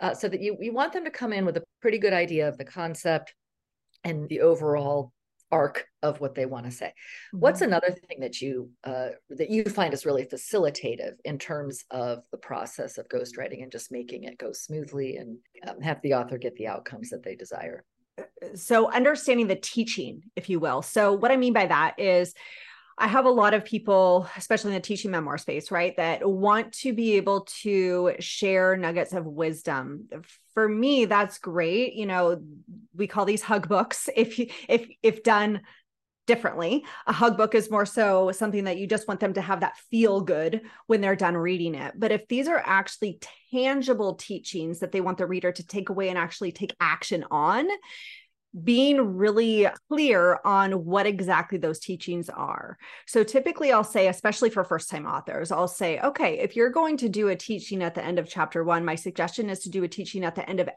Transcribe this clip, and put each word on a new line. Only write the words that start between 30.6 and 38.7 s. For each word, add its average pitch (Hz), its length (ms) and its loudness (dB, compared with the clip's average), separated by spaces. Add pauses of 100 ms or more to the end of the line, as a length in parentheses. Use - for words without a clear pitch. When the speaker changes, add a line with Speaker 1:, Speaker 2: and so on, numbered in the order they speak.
Speaker 2:
me, 240 380 2
that's 202 320 2
great. 180 560 -2
You 208 120 -6
know, 180 340 2 (540)
we 190 140 -4
call 202 160 0
these 214 180 0
hug 196 260 0
books 208 460 0
if 226 240 2
you, 233 80 0 (220)
if, 233 180 4 (160)
if - 220 4
done 208 380 4 (640)
differently. 233 560 2 (240)
A 226 40 4
hug 208 240 4
book 214 200 4
is 220 120 2
more 208 160 2
so 190 460 2
something 202 340 -2
that 180 140 -4